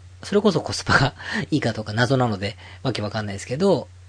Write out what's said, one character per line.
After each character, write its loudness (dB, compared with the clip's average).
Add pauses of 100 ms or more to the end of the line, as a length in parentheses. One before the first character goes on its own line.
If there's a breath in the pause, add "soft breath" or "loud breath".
(220)
そ -2
れ 4
こ 4
そ 0
コ -4
ス -8
パ 4
が 2 (180 loud breath)
<laughs> -4
い 2
い 2
か -2
と -8
か -10
謎 2
な 4
の -2
で、 -6 (260 loud breath)
わ -2
け -4
わ -4
か -4
ん -6
な -8
い -8
で -8
す -12
け -6
ど、 2 (200)